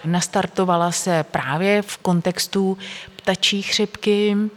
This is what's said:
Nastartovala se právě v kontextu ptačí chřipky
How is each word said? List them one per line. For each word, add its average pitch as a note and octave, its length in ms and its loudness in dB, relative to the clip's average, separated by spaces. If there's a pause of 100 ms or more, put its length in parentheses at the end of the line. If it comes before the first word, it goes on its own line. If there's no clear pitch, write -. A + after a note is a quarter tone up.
Nastartovala F3 880 0
se E3 380 0
právě F3 520 0
v - 140 -10
kontextu F#3 800 0 (380)
ptačí G3 460 0
chřipky G#3 760 0 (200)